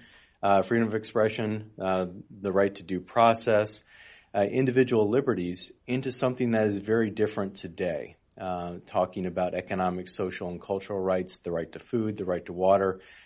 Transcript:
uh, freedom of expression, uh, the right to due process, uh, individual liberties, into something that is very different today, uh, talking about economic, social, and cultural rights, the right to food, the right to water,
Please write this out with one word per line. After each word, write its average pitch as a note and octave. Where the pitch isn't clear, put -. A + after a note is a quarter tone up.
uh, G2
freedom A#2
of G#2
expression, G#2+
uh, F#2
the G2
right G2
to -
due F2+
process, A2+
uh, G2+
individual B2
liberties, F#2
into B2+
something B2+
that A2
is G2+
very A2
different G2+
today, E2+
uh, F2
talking F#2
about F2+
economic, F#2
social, F#2
and E2+
cultural G2
rights, F#2
the F2
right E2+
to E2
food, A2
the G2
right F2+
to F2+
water, F#2+